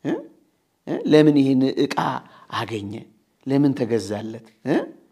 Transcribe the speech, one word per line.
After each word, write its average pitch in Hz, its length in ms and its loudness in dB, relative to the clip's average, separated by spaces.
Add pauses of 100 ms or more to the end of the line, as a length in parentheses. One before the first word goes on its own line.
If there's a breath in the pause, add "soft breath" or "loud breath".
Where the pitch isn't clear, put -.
እ? 139 80 -4 (720)
እ? 147 80 -6 (100)
ለምን 151 320 6
ይሄን 135 260 4 (180)
ዕቃ 139 160 0 (540 soft breath)
አገኘ? 104 420 -8 (540)
ለምን 139 280 4
ተገዛለት? 110 720 -4 (160)
እ? 135 140 -2 (360)